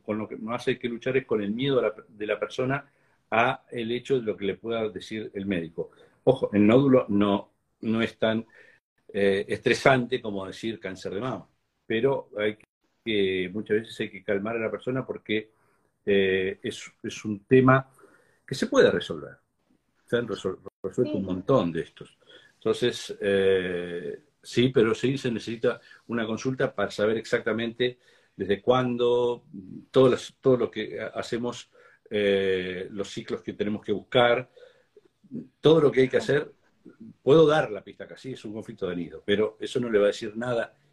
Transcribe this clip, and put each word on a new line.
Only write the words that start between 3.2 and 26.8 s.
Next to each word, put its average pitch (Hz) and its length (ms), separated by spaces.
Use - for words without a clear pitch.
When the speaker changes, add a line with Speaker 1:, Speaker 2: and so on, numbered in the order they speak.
Speaker 1:
a 120 400
el 117 200
hecho 123 280
de 113 60
lo 98 120
que 98 80
le 95 100
pueda 113 340
decir 104 440
el 98 120
médico. 85 460
Ojo, - 300
el 104 120
nódulo 127 440
no, 101 420
no 113 200
es - 160
tan, 113 280
eh, 98 340
estresante 120 760
como 101 260
decir 110 320
cáncer 92 360
de 104 60
mama, 120 260
pero 127 520
hay 107 200
que, 95 480
muchas 107 280
veces - 200
hay 107 80
que 95 140
calmar 107 340
a - 20
la 110 120
persona 123 340
porque, 107 460
eh, 95 580
es, - 280
es - 220
un 107 200
tema 131 440
que 139 100
se - 120
puede 196 240
resolver. 85 460
Se 117 120
han 120 100
resol-, 98 320
resuelto 101 340
un 98 40
Speaker 2:
Sí. 95 40
Speaker 1:
montón 92 460
de 82 100
estos. - 360
Entonces, - 640
eh, 92 1000
sí, 123 280
pero 113 260
sí 131 220
se 127 140
necesita 117 480
una 113 180
consulta 131 480
para 98 180